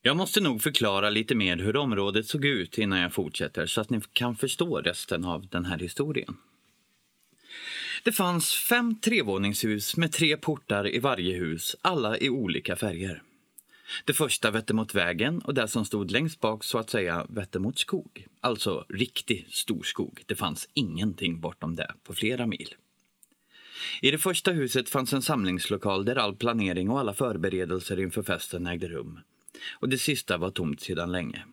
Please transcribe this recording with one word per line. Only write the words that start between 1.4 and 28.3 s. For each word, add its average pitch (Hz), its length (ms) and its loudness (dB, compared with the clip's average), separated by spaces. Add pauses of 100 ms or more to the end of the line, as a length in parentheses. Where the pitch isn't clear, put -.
hur 104 180 2
området 107 500 2
såg 143 200 -2
ut 123 320 0
innan 98 220 2
jag 87 140 2
fortsätter 80 520 -2
så - 160 0
att 107 80 -4
ni 110 120 0 (120)
kan 120 220 0
förstå 147 460 0
resten 87 440 -2
av 87 220 -4
den 90 180 -2
här 87 140 -2
historien. - 580 -2 (1700)
Det 233 80 4
fanns 180 440 2
fem 240 440 2
trevåningshus 104 1000 2
med 165 140 4
tre 151 260 4
portar 104 580 0
i 120 40 4
varje 95 380 2
hus, 82 440 -2
alla 127 360 2
i 135 120 2
olika 98 460 0
färger. 95 480 -4 (840)
Det 143 80 2
första 120 380 2
vette 110 220 0
mot 110 220 -2
vägen 95 460 0
och 143 120 -4
det 117 140 2
som 110 180 0
stod 101 260 -2
längst 156 280 0
bak 110 240 0
så - 140 -2
att 110 120 -2
säga 87 400 0
vette 98 300 -4
mot 104 200 -2
skog. - 480 -4 (140)
Alltså 104 480 -2
riktig - 600 -2
storskog. - 760 -4
Det 98 100 -2
fanns - 380 -4
ingenting 90 680 -2
bortom 82 340 -4
det - 280 -6
på - 100 -12
flera 120 320 0
mil. - 300 -4 (1300)
I 135 100 6
det 151 60 0
första 185 340 2
huset 131 380 0
fanns 131 240 0
en 135 80 2
samlingslokal 98 840 0
där 123 100 2
all 104 200 2
planering 101 540 2
och 135 100 2
alla 107 140 0
förberedelser 92 840 0
inför 95 240 -2
festen 87 440 -2